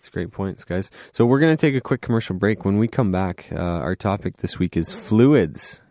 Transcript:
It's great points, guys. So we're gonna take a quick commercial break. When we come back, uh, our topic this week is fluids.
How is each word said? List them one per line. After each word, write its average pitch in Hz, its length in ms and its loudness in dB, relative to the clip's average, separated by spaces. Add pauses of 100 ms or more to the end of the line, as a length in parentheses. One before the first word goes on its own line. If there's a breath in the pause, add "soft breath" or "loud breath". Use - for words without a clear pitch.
It's - 80 -20
great - 240 -8
points, 98 320 -8
guys. 90 260 -6 (220 loud breath)
So - 120 2
we're 127 140 4
gonna 160 180 4
take 147 200 0
a 123 40 0
quick 127 200 -4
commercial 113 340 -2
break. 101 300 0
When 98 140 2
we 113 100 2
come 107 240 0
back, 90 400 -4
uh, 80 80 -6
our 87 340 -4
topic 98 440 -4
this - 200 -8
week 90 180 -2
is 82 140 -2
fluids. 113 920 2 (100)